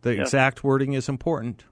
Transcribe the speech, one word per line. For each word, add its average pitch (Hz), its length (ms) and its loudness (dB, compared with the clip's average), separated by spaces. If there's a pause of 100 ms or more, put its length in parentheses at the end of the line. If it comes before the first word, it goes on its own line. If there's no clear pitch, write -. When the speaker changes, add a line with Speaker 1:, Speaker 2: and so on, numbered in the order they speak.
Speaker 1:
The 120 140 0
Speaker 2:
Yes. 135 100 -2
Speaker 1:
exact 131 360 2
wording 139 300 2
is 131 160 -2
important. 131 640 -4